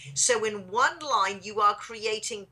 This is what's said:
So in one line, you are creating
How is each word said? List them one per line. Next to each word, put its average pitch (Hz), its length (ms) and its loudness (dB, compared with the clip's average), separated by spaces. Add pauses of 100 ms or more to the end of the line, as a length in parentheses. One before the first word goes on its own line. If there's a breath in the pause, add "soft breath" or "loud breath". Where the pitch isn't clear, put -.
(140 loud breath)
So 226 300 2
in 208 260 -4
one 294 300 2
line, 202 420 0
you 208 180 -4
are 208 140 6
creating 214 760 -6